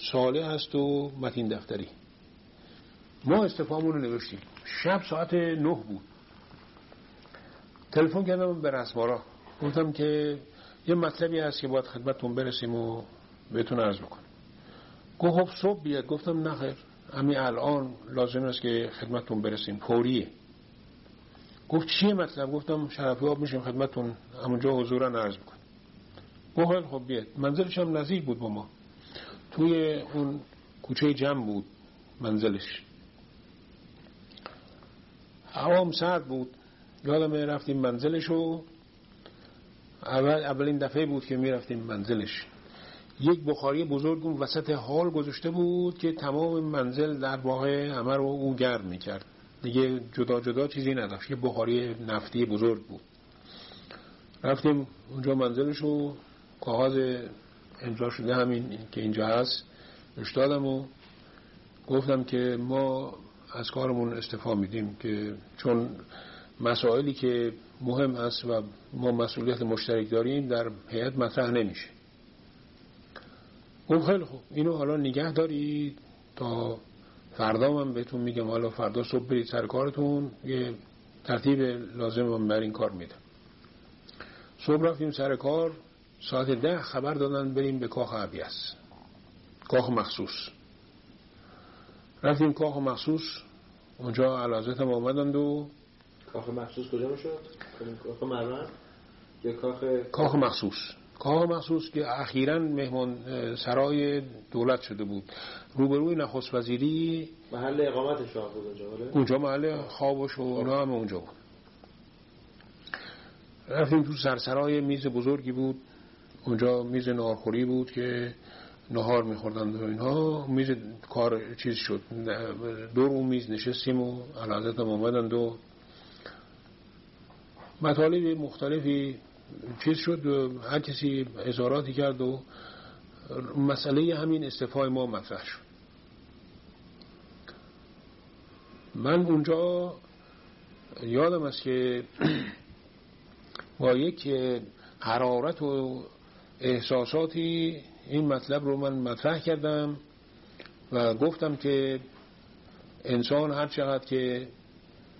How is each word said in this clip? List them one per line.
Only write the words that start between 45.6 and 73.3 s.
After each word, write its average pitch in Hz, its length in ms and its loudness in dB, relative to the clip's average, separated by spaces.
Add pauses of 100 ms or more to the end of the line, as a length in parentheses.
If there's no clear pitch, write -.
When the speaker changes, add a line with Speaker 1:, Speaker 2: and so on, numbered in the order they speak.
Speaker 1:
که 165 140 0
تمام 160 520 0
منزل 147 560 0
در 135 180 -2
واقع 139 520 0
همه 131 260 0
رو 139 100 2
او 135 300 0
گرم 123 300 2
می‌کرد، 92 400 -8 (380)
دیگه 127 380 2 (120)
جدا 120 280 2
جدا 123 260 0
چیزی 135 260 -2
نداشت، 101 380 -4
یه 131 60 -4
بخاری 117 580 0 (120)
نفتی 110 380 0
بزرگ 107 420 2
بود. - 140 -14 (1400)
رفتیم 139 440 4 (220)
اونجا 135 260 0
منزلش 135 480 2
و 147 300 0 (480)
کاغذ 127 560 2 (640)
امضا 120 280 -2
شده 120 260 -2
همین 123 420 0 (140)
که 113 100 -4
اینجا 107 260 0
هست 120 360 2 (520)
بهش 110 180 -8
دادم 139 320 4
و 135 200 -2 (1000)
گفتم 131 360 2
که 123 360 0
ما 131 540 -2 (400)
از 117 180 -8
کارمون 123 420 0
استعفا 113 420 -4
می‌دیم 104 400 -2
که 104 400 -4 (220)
چون 120 320 2 (720)
مسائلی 120 520 2
که 120 400 0 (280)
مهم 127 340 0
هست 120 300 -4
و 113 180 0 (300)
ما 123 180 0
مسئولیت 117 500 0
مشترک 113 480 0
داریم 127 380 2
در 117 240 0 (180)
هیئت 127 280 -2
مطرح 120 340 0
نمیشه. 110 360 0 (2000)